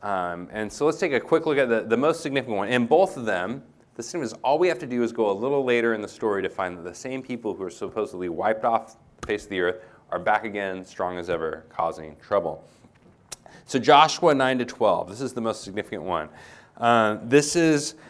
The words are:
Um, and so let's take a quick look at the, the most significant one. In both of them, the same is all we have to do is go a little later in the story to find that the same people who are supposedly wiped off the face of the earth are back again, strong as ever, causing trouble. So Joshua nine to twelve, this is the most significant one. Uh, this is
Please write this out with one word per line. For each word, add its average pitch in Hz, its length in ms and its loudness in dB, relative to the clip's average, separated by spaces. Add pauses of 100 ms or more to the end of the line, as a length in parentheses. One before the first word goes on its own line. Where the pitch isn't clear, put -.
Um, 90 480 -4
and 107 200 -6
so - 140 -2
let's 160 140 0
take 165 140 0
a 120 60 2
quick 160 280 2
look 143 100 2
at 131 120 2
the, 113 120 2
the 113 160 2
most 156 240 2
significant 127 360 -2
one. 101 100 -2
In 123 180 4
both 170 320 4
of 120 80 -8
them, 104 380 -4 (320)
the 117 80 -10
same 170 180 -8
is - 120 -6 (100)
all 147 160 2
we 180 80 4
have 165 120 0
to 160 60 -10
do 120 160 -2
is 113 100 0
go 113 200 0
a - 20 0
little 135 300 0
later 117 320 2
in 104 60 -6
the 101 60 -8
story 101 360 -2
to 92 60 -2
find 90 280 -6
that 82 60 -14
the 87 100 -10
same 131 300 -10
people 113 320 -6
who 95 80 -8
are 87 80 -8
supposedly 95 580 -6
wiped 101 340 -2
off - 340 -2 (240)
the - 60 -12
face 104 180 -4
of - 40 -20
the 95 120 -2
earth 90 220 0 (280)
are 90 80 -4
back 107 240 2
again, 98 420 -6
strong 90 320 -6
as 87 140 -6
ever, 80 380 -4
causing 78 480 -6
trouble. 85 460 -2 (1000)
So 135 140 -2
Joshua 151 560 6
nine 131 240 2
to 120 60 0
twelve, 90 440 0
this 104 100 -14
is 127 140 -6
the 120 80 -6
most 113 220 -4
significant 101 400 -8
one. 85 260 -4 (480)
Uh, 113 460 4
this 147 320 4
is 156 400 2 (140)